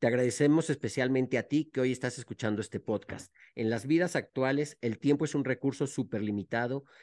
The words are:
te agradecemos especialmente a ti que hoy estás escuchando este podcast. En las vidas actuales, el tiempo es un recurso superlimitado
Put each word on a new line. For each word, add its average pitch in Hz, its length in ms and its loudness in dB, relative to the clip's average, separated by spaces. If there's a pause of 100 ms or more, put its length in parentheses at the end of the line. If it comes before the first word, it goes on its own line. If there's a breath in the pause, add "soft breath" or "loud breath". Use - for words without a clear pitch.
te 127 80 4
agradecemos 147 600 4
especialmente 131 720 0
a 110 80 -2
ti 156 260 0
que 131 80 -2
hoy 127 120 2
estás 123 260 -4
escuchando 110 420 -4
este 98 200 -6
podcast. - 520 -6 (220 soft breath)
En 110 160 -2
las 113 160 -2
vidas 165 300 2
actuales, 135 640 -2
el 113 180 -2
tiempo 147 260 2
es 147 120 -2
un 143 80 0
recurso 131 420 -2
superlimitado 113 960 -2 (200 loud breath)